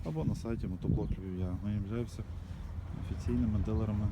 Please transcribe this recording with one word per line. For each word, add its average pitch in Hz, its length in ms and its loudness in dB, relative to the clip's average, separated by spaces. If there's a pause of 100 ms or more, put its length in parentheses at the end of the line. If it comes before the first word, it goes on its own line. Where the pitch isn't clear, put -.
або 160 200 0
на - 100 4
сайті 113 320 -2
Мотоблок 98 440 2
Львів'я. 92 540 0
Ми 104 80 0
являємося 110 500 -2 (760)
офіційними 120 680 2
дилерами 104 460 2